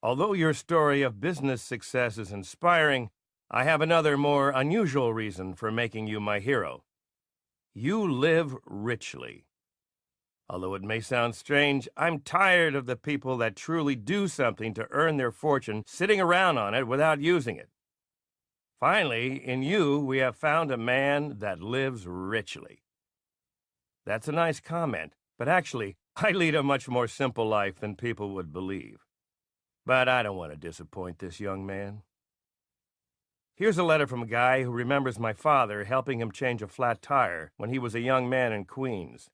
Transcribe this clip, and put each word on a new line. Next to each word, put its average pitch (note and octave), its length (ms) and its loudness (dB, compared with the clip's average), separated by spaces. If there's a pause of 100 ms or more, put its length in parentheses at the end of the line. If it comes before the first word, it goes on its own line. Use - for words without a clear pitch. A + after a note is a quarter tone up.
Although C#3 300 2
your D#3+ 220 4
story D3 480 2
of A2+ 180 -2
business C3+ 400 -2
success A#2+ 560 -4
is G#2 160 -10
inspiring, C#3+ 760 0 (400)
I B2+ 140 0
have D#3 180 4
another D#3+ 340 4
more C#3+ 340 4
unusual C#3 640 2
reason F#2+ 420 -6
for A2 160 -4
making A2 360 -4
you G#2+ 120 -4
my G#2 200 -2
hero. G2 440 -2 (920)
You F3+ 360 0
live D3 540 2
richly. G2 800 -8 (1040)
Although F#2 260 -6
it G2 80 -8
may A2 180 -2
sound A#2+ 340 0
strange, C#3+ 600 2
I'm D#3+ 260 0
tired F3 540 2
of C3+ 120 -2
the B2 100 -4
people C3+ 400 -4
that A2+ 180 0
truly D#3 420 -2
do F3 320 -2
something A2+ 460 -2
to A2 160 -6
earn D3+ 280 2
their B2 120 0
fortune A#2+ 560 -2
sitting G3 340 0
around F3 360 4
on G#2 180 0
it B2+ 120 0
without D3 340 2
using C#3+ 360 0
it. - 120 -18 (1120)
"Finally, C3 540 2 (100)
in B2+ 160 -2
you, D3+ 380 2
we C3+ 180 0
have B2+ 160 2
found D3+ 380 0
a B2 40 -2
man C3+ 640 0
that F#2+ 240 -6
lives B2 420 -4
richly." F#2 760 -6 (1200)
That's A2 220 -4
a D3+ 60 -6
nice D#3+ 260 0
comment, C3 560 -6 (240)
but A#2+ 80 -4
actually, C3+ 600 -2
<laughs> - 100 -20
I G#3 160 0
lead E3 240 2
a C#3+ 80 2
much C#3 240 0
more B2 180 0
simple A#2 400 -2
life G2+ 320 0
than G#2 160 -8
people G#2 400 -6
would F2 180 -8
believe. F2+ 540 -8 (800)
But B2+ 220 4
I B2 160 4
don't G2+ 120 -4
want E2 140 -8
to D2+ 80 -14
disappoint E2+ 600 -12
this F2 180 -12
young G2 260 -6
man. G2+ 380 -8 (1500)
Here's G3 240 2
a F3+ 60 4
letter D#3 240 4
from B2 160 -4
a - 20 -8
guy B2+ 380 4
who B2 80 -4
remembers B2 440 0
my A2+ 160 -2
father G#2+ 520 2
helping B2+ 360 -2
him A2+ 120 -4
change B2 280 -2
a G#2+ 60 -8
flat A#2+ 340 -2
tire F2 580 0
when G#2+ 120 -6
he C3+ 80 -2
was A#2+ 160 -4
a A#2 60 -2
young B2+ 280 2
man B2 240 2
in G2+ 120 -4
Queens. F#2 680 -8